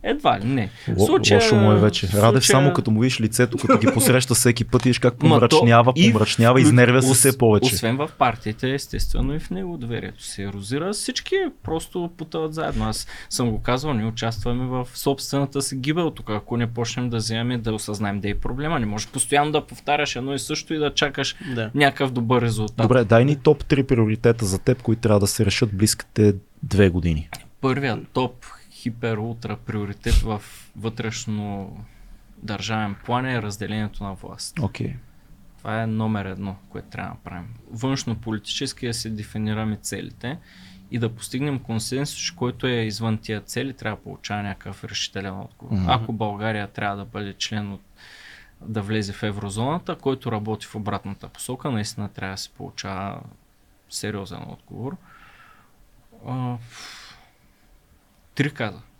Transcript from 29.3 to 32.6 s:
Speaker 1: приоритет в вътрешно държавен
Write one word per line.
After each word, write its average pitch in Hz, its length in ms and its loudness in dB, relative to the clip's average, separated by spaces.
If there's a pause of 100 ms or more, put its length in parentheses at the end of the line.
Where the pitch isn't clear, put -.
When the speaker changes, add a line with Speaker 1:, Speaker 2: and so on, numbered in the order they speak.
Speaker 1:
приоритет 104 580 -2
в 107 280 2 (340)
вътрешно 107 1000 -6 (640)
държавен 107 640 -6